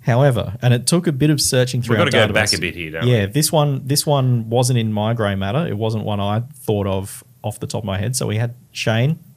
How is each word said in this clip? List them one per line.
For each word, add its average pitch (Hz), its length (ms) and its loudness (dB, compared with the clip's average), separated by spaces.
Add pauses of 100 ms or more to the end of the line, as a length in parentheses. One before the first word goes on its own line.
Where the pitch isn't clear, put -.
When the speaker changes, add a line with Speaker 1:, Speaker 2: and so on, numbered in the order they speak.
Speaker 1:
However, 117 600 2
and 123 120 4
it 123 140 0
took 170 200 2
a 165 40 0
bit 147 180 2
of 143 100 2
searching 127 400 0
Speaker 2:
We've 120 80 -4
Speaker 1:
through 117 100 4
Speaker 2:
gotta 131 240 4
Speaker 1:
our 107 60 4
Speaker 2:
go 101 60 -2
back 107 160 2
Speaker 1:
database. 98 80 2
Speaker 2:
a 82 40 -2
bit 82 140 -4
here, 82 160 -10
don't 80 160 -2
Speaker 1:
Yeah, 113 200 4
Speaker 2:
we? 101 40 -4
Speaker 1:
this 147 200 0
one, 143 360 0
this 147 180 0
one 127 440 2
wasn't 123 300 2
in 110 120 0
my 107 220 0
grey 104 220 0
matter. 101 320 -2
It 104 100 -4
wasn't 107 280 -2
one 104 140 -4
I 104 220 0 (140)
thought 101 320 -2
of 95 360 -6 (200)
off 107 160 -8
the - 80 -10
top - 160 -8
of - 20 -8
my 95 120 -4
head. 110 180 -4
So 123 120 -4
we 107 100 -2
had 120 160 -4 (180)
Shane, 120 460 -2 (200)